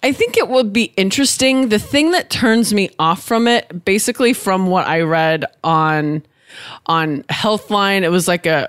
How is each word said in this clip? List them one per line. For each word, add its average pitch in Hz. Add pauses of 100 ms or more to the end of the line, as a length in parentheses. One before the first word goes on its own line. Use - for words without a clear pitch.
I 262
think 466
it 453
would 254
be 226
interesting. 262
The 208
thing 302
that 359
turns 226
me 196 (100)
off 165
from 233
it, 233
basically 233
from 190
what 180
I 160
read 160 (180)
on, 156 (640)
on 156
Healthline, 202
it 170
was, 175
like, 175
a, 160